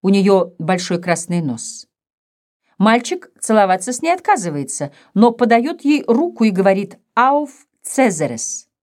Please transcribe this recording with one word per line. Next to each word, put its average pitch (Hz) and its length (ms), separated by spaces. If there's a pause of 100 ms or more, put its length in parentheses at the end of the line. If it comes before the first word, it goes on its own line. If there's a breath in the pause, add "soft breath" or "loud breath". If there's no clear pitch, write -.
У 190 80
неё 196 500
большой 180 420
красный 175 400
нос. - 460 (880)
Мальчик 233 600
целоваться 196 520
с 247 120
ней 330 100
отказывается, 165 800 (220 soft breath)
но 233 160
подаёт 240 500
ей 285 240
руку 277 380
и 220 80
говорит: 190 480 (160)
«Ауф 277 520 (140)
Цезарес». 156 880 (140)